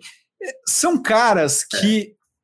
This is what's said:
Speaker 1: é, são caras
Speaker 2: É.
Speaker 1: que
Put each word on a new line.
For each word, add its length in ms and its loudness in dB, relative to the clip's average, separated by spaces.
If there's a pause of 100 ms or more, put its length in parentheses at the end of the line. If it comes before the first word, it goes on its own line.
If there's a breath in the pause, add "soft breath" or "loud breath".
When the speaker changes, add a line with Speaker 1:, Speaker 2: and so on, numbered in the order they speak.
(420 loud breath)
Speaker 1:
é, 120 -10 (120)
são 360 0
caras 640 2 (100)
Speaker 2:
É. 40 -4
Speaker 1:
que 360 0 (300)